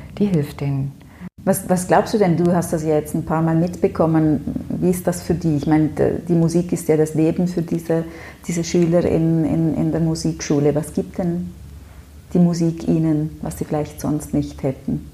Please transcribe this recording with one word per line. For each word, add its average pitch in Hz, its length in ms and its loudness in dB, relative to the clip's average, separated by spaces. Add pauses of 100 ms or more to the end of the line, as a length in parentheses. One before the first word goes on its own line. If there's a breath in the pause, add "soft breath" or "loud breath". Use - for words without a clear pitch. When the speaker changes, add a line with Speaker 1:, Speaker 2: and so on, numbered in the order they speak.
(180 loud breath)
Speaker 1:
die 202 80 2
hilft 165 360 -2
denen.“ 139 300 -4 (540 loud breath)
Speaker 2:
Was, 185 240 -2
was 185 180 0
glaubst - 260 2
du 233 40 2
denn? 180 200 4
Du 175 180 4
hast 170 160 0
das 160 120 -2
ja 156 120 2
jetzt 151 200 0
ein 160 100 -2
paar 160 160 0
Mal 165 140 2
mitbekommen. 160 1120 2
Wie 170 200 0
ist 180 180 -2
das 175 160 -2
für 185 100 -2
die? 160 240 0
Ich 139 100 -2
meine, 156 220 4
d-, 135 300 0 (100)
die 175 60 2
Musik 165 360 2
ist - 160 -4
ja 156 80 4
das 156 200 0
Leben 160 340 2
für 180 140 -2
diese, 165 420 -2 (420 loud breath)
diese 170 160 -2
Schüler 170 400 2
in, 165 400 2
in, 160 320 2
in 160 160 0
der 160 80 0
Musikschule. 160 760 0
Was 147 180 -4
gibt - 240 -4
denn 180 340 -2 (840 loud breath)
die 180 60 4
Musik 165 480 2
ihnen, 160 540 0
was 165 180 -6
sie 160 60 -4
vielleicht - 340 -4
sonst - 340 -4
nicht 147 300 -2
hätten? - 500 -4